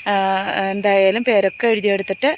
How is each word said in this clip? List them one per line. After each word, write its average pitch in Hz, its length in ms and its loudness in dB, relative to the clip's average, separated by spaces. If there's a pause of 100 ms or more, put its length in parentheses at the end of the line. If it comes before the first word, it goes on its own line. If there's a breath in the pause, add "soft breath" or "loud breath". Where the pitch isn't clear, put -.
(120)
ആ, - 20 0 (600)
എന്തായാലും 196 560 2
പേരൊക്കെ 196 440 0
എഴുതിയെടുത്തിട്ട് 202 640 -2